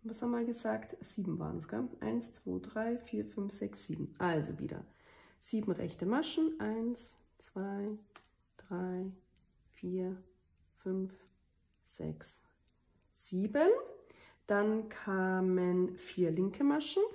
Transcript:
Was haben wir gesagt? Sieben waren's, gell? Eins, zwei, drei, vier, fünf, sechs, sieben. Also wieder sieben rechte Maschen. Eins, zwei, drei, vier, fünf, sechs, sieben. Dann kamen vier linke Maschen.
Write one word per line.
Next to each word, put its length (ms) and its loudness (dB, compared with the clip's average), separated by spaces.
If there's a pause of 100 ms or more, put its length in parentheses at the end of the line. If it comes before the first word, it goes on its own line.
Was 180 -8
haben 120 0
wir 120 2
gesagt? 560 -4
Sieben 380 -4
waren's, 280 -4
gell? 220 -2 (120)
Eins, 320 -2
zwei, 260 -4
drei, 400 -2
vier, 260 -2
fünf, 300 -4
sechs, 320 -6
sieben. 320 -4
Also 400 0
wieder 260 -6 (540)
sieben 340 0
rechte 320 -4
Maschen. 560 2
Eins, 560 -2 (220)
zwei, 580 -6 (640)
drei, 520 -4 (600)
vier, 520 -4 (520)
fünf, 440 -2 (640)
sechs, 600 -8 (680)
sieben. 600 4 (760)
Dann 440 2
kamen 1040 2
vier 340 0
linke 340 2
Maschen. 380 4 (120)